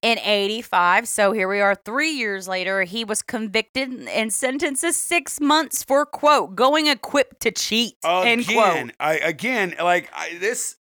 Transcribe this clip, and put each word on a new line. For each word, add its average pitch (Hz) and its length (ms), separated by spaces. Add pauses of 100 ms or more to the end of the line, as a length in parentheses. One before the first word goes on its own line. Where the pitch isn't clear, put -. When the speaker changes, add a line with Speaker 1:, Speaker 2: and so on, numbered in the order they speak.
Speaker 1:
In 226 180
eighty-five, 202 880
so 202 260
here 196 160
we 202 120
are 202 140
three 269 380
years 202 360
later, 190 360
he 214 200
was 214 180
convicted 226 840
and 220 240
sentenced 269 500
to 339 100
six - 480
months 294 420
for, 277 240
quote, 277 500
"going 294 300
equipped - 540
to - 100
cheat," 220 440 (100)
end 180 420
quote. 220 120 (140)
Speaker 2:
Again, 127 260
I, 151 200
again, 170 640
like, 175 320
I, 165 240
this, 208 380 (160)